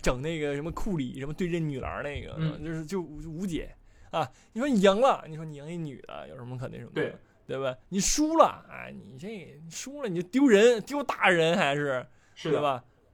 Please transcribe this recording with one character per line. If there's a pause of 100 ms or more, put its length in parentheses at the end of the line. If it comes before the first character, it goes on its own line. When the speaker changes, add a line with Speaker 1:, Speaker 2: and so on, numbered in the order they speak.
Speaker 1:
整
那
个
什
么
库
里
什
么
对
阵
女
篮
儿
那
个，
Speaker 2:
嗯。
Speaker 1:
就
是，
就
无
解。 (340)
啊， (240)
你
说
你
赢
了，
你
说
你
赢
一
女
的，
有
什
么
可
那
什
么
的，
Speaker 2:
对。 (320)
Speaker 1:
对
吧？ (120)
你
输
了，
哎，
你
这，
你
输
了
你
就
丢
人，
丢
大
人
还
是， (280)
Speaker 2:
是
的。
Speaker 1:
对
吧？ (300)